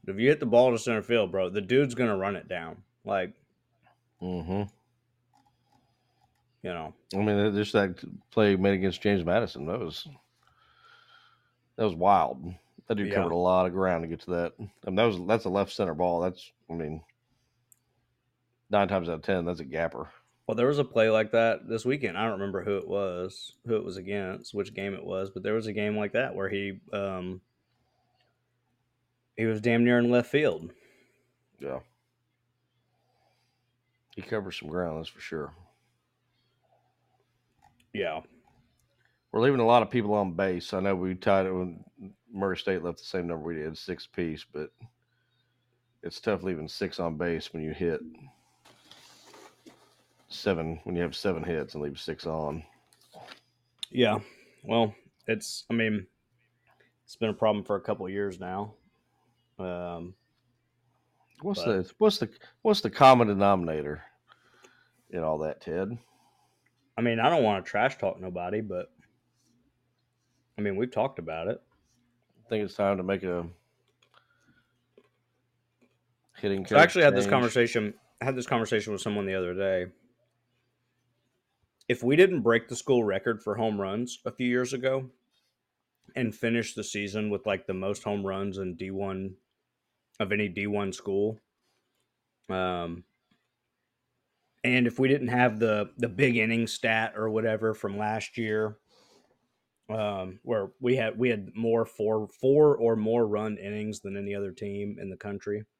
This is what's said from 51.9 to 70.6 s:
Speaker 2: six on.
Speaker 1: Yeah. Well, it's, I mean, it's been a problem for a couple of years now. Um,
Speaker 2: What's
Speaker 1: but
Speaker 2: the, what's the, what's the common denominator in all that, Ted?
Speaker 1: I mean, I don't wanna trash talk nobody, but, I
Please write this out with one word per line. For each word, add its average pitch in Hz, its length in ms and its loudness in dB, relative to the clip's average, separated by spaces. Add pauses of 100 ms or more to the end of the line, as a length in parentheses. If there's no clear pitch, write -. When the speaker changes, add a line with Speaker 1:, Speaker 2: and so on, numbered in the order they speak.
Speaker 2:
six - 260 -10
on. 78 360 -6 (1300)
Speaker 1:
Yeah. 107 300 2 (420)
Well, 110 320 0 (320)
it's, - 440 -6
I 117 40 -2
mean, 107 320 -2 (960)
it's - 120 -20
been 110 140 -2
a 104 40 -4
problem 104 300 2
for 101 120 -2
a 95 40 -4
couple 104 260 -6
of 95 60 -8
years 98 280 -6
now. 98 340 -8 (840)
Um, 87 560 -8 (1300)
Speaker 2:
What's 101 200 -4
Speaker 1:
but 95 220 2
Speaker 2:
the, - 140 -16
what's 208 200 4
the, 107 100 -2 (340)
what's 107 180 2
the 107 100 0
common 127 380 10
denominator 85 760 2 (1080)
in 87 120 -4
all 78 160 0
that, 78 220 -6
Ted? 95 360 -6 (1000)
Speaker 1:
I 113 60 -2
mean, 117 180 2
I 127 80 4
don't 160 140 4
wanna 101 200 2
trash 120 360 -2
talk - 220 -4
nobody, 90 400 -4
but, 90 300 -10 (1700)
I 104 40 -4